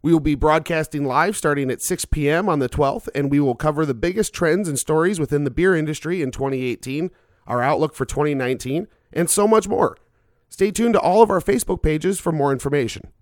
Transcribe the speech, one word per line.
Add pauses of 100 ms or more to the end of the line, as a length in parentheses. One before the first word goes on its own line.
We
will
be
broadcasting
live
starting
at
six
P
M
on
the
twelfth,
and
we
will
cover
the
biggest
trends
and
stories
within
the
beer
industry
in
twenty
eighteen, (380)
our
outlook
for
twenty
nineteen, (240)
and
so
much
more. (540)
Stay
tuned
to
all
of
our
Facebook
pages
for
more
information.